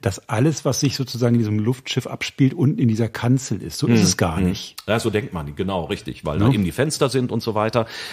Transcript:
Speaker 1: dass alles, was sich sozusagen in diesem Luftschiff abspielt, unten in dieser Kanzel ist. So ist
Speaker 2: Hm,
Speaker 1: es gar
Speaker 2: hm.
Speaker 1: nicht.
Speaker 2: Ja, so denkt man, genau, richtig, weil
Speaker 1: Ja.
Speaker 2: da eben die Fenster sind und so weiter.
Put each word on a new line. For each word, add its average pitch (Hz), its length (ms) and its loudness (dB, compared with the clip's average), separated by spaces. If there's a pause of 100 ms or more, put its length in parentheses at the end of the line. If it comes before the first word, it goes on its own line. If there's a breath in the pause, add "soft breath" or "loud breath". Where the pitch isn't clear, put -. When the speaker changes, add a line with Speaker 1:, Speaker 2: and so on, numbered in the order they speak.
Speaker 1:
dass - 260 -2
alles, 131 360 0
was 139 140 0
sich 143 160 0
sozusagen 120 400 0
in 120 60 4
diesem 107 180 0
Luftschiff 123 480 -2
abspielt, - 480 0
unten 151 240 2
in 127 80 4
dieser 110 220 2
Kanzel 117 540 0
ist. - 160 -10
So - 100 0
ist 117 100 6
Speaker 2:
Hm, 110 60 6
Speaker 1:
es - 120 4
gar 85 200 0
Speaker 2:
hm. 95 80 0
Speaker 1:
nicht. - 320 -4 (100)
Speaker 2:
Ja, 110 140 2
so 113 100 -2
denkt 104 220 -2
man, 73 240 -8
genau, 92 300 -4
richtig, - 380 -8
weil 78 160 -2
Speaker 1:
Ja. 104 60 4
Speaker 2:
da 135 60 6
eben 107 100 2
die 87 80 0
Fenster 143 380 0
sind 123 240 -2
und 113 100 -2
so 107 140 -2
weiter. 110 300 0 (260 loud breath)